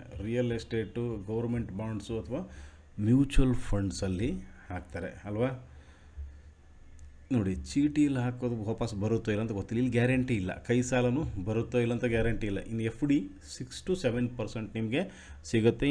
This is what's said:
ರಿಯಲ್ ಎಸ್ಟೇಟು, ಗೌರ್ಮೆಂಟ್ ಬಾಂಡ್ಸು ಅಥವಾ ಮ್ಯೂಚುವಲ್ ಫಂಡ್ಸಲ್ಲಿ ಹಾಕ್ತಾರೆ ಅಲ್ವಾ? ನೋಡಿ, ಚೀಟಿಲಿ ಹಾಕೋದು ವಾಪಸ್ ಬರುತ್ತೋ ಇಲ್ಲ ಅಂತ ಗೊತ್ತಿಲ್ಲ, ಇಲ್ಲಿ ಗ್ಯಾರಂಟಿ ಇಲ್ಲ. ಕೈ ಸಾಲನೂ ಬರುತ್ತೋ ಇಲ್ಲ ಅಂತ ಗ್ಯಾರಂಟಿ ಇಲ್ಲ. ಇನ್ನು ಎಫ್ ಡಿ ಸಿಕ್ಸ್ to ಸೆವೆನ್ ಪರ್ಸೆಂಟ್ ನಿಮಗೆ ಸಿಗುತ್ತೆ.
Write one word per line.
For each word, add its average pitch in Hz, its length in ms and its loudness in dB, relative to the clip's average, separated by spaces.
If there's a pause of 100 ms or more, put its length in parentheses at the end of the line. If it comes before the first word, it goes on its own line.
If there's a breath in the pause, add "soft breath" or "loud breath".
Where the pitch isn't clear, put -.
(260)
ರಿಯಲ್ 120 320 0
ಎಸ್ಟೇಟು, 113 460 -4 (260)
ಗೌರ್ಮೆಂಟ್ 117 500 -2
ಬಾಂಡ್ಸು 110 420 -4
ಅಥವಾ 120 200 -4 (680 loud breath)
ಮ್ಯೂಚುವಲ್ 131 480 6 (140)
ಫಂಡ್ಸಲ್ಲಿ 98 600 0 (400)
ಹಾಕ್ತಾರೆ 85 400 -8 (200)
ಅಲ್ವಾ? 110 200 0 (1900 loud breath)
ನೋಡಿ, 95 200 2 (160)
ಚೀಟಿಲಿ 147 540 2
ಹಾಕೋದು 120 300 -2 (140)
ವಾಪಸ್ 113 240 -2 (100)
ಬರುತ್ತೋ 110 300 2
ಇಲ್ಲ 104 120 0
ಅಂತ 113 140 -4
ಗೊತ್ತಿಲ್ಲ, 110 240 -2
ಇಲ್ಲಿ 127 140 2
ಗ್ಯಾರಂಟಿ 123 440 4
ಇಲ್ಲ. 90 100 -2 (180)
ಕೈ 120 80 4 (140)
ಸಾಲನೂ 123 320 4 (260)
ಬರುತ್ತೋ 113 360 0
ಇಲ್ಲ 117 120 2
ಅಂತ 123 180 0
ಗ್ಯಾರಂಟಿ 110 360 2
ಇಲ್ಲ. 95 100 -2 (100)
ಇನ್ನು 113 200 -2
ಎಫ್ - 200 -6
ಡಿ 143 80 6 (360)
ಸಿಕ್ಸ್ - 320 -10
to 185 80 2 (100)
ಸೆವೆನ್ 120 240 0 (100)
ಪರ್ಸೆಂಟ್ 110 400 -6
ನಿಮಗೆ 113 240 0 (480 loud breath)
ಸಿಗುತ್ತೆ. 117 400 4